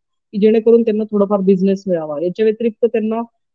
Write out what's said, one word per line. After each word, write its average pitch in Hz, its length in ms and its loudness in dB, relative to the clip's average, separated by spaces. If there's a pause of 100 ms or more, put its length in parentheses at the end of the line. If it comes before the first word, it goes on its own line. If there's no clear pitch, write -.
(320)
की 220 80 -6
जेणेकरून 226 420 4
त्यांना 214 220 -2
थोडंफार 202 360 0
business 196 460 0
मिळावा. 156 360 -4
याच्या 180 220 -2
व्यतिरिक्त 220 420 0
त्यांना 220 360 -4 (320)